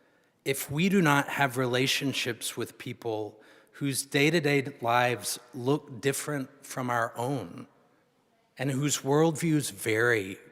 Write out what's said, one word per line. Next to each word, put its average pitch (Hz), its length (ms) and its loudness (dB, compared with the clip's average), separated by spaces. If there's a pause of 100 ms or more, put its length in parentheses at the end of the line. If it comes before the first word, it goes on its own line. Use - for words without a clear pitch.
(440)
if - 280 -6
we 165 180 2
do 196 100 4
not 143 300 4
have 135 280 0
relationships 127 1000 -2
with - 220 -8
people 110 600 -8 (340)
whose 139 300 -4
day-to-day 143 800 2
lives 120 560 2 (160)
look 131 480 -2
different 139 480 -2 (160)
from 127 240 -4
our 117 260 0
own 120 520 -6 (880)
and 123 140 -2
whose 135 300 0
worldviews 151 680 2
vary 107 680 0 (120)